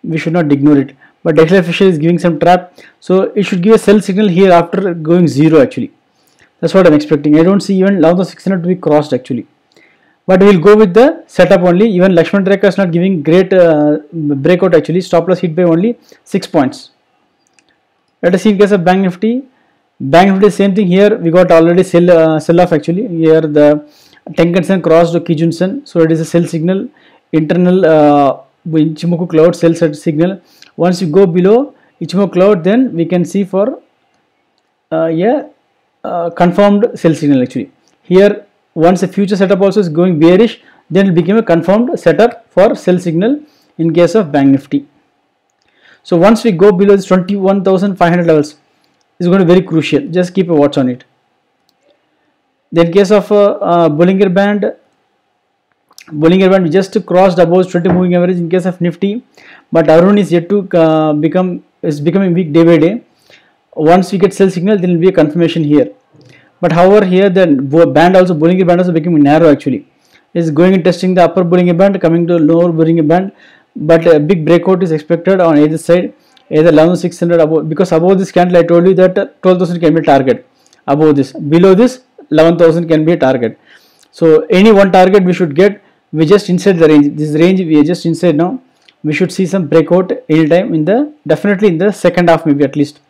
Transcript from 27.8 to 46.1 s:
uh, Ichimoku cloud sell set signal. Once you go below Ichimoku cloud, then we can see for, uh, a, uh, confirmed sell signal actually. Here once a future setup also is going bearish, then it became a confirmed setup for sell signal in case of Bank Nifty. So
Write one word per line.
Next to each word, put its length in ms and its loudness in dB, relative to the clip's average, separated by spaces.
uh, 580 2
Ichimoku 640 -4
cloud 260 2
sell 200 0
set 200 -2
signal. 460 -4
Once 240 -2
you 80 -4
go 200 2
below 480 -2
Ichimoku 320 -4
cloud, 300 0
then 320 -2
we 100 -2
can 180 -2
see 200 -4
for, 360 -4
uh, 140 -4
a, 420 -2
uh, 280 -8
confirmed 640 0
sell 180 -2
signal 300 0
actually. 280 -10
Here 460 0
once 300 0
a 40 -4
future 280 -4
setup 260 0
also 200 0
is 60 -2
going 320 -2
bearish, 440 2
then 200 0
it 40 0
became 240 0
a 60 0
confirmed 560 -2
setup 500 0
for 240 2
sell 240 -2
signal 420 -2
in 160 -2
case 220 2
of 160 -2
Bank 180 2
Nifty. 380 -2
So 160 -4